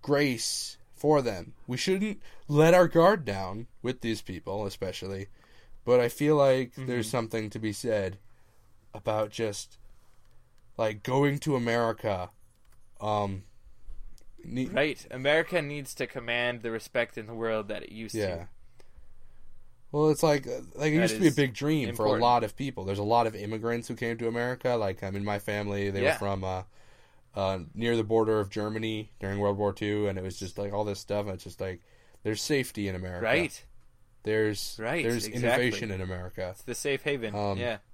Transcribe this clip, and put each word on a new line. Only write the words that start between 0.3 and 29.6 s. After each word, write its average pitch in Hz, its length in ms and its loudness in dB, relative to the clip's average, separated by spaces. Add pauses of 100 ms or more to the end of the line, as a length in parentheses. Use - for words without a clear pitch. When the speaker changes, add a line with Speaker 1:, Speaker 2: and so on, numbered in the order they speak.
Speaker 1:
for 147 280 4
them. 101 320 -4 (120)
We 123 100 -4
shouldn't 196 440 0 (280)
let 151 260 8
our 180 140 10
guard 170 360 6
down 98 420 -4 (160)
with 127 180 -4
these 113 220 -2
people, 98 440 -6
especially. 95 640 -6 (560)
But 123 160 6
I 120 80 4
feel 147 280 4
like 131 400 4
there's 123 300 -2
Speaker 2:
Mm-hmm. 110 40 -6
Speaker 1:
something 113 400 -2
to 113 80 -8
be 110 140 -2
said 101 460 -2 (760)
about 107 360 -2
just, - 480 -6 (960)
like, 107 260 0
going 139 380 2
to 143 160 0
America. 113 760 0 (680)
Um, 101 440 0 (1000)
ne- 127 220 -4
Speaker 2:
Right. 143 440 -2
America 156 520 2
needs 143 320 -8
to 135 120 -4
command 120 560 -2
the 117 80 -4
respect 117 480 -2
in 110 80 -10
the 113 80 -12
world 110 340 -2
that 104 160 -6
it - 80 -14
used 110 220 -10
to. 110 60 0
Speaker 1:
Yeah. 90 260 -2 (1400)
Well, 151 180 4
it's 151 140 4
like, 147 240 4
uh, 120 140 -6 (140)
like, 156 180 0
it 156 40 4
Speaker 2:
That 175 60 6
Speaker 1:
used 175 120 4
to 110 60 -2
be 180 60 8
a 151 40 10
Speaker 2:
is 127 60 0
Speaker 1:
big 139 160 4
dream 139 420 0
for 113 100 -2
a - 20 4
Speaker 2:
important. 110 160 4
Speaker 1:
lot 120 220 6
of 104 120 -6
people. 135 280 -6
There's 98 140 -2
a 104 40 0
lot 113 240 6
of 110 80 -2
immigrants 110 540 -4
who 123 60 -6
came 117 240 -4
to 117 100 -2
America. 123 480 -2
Like, 98 260 -2
I 98 80 -4
mean, 101 140 -4
my 101 140 -2
family, 101 520 -2
they 98 140 0
Speaker 2:
Yeah. 147 80 4
Speaker 1:
were 143 60 0
from, 98 260 -2
uh, 92 180 -4 (720)
uh, 95 240 0 (160)
near 117 220 2
the 110 80 2
border 110 360 4
of 101 100 -2
Germany 107 600 -4 (100)
during 98 180 -2
World 101 200 2
War 104 140 2